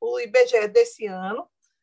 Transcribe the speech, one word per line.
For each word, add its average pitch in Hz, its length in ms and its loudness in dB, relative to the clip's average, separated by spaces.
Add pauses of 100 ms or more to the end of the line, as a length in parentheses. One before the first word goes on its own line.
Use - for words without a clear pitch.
O - 200 -6
I 240 60 -6
B 247 200 4
G 247 120 0
E 208 100 -2
desse 233 380 0
ano, 196 440 -10 (320)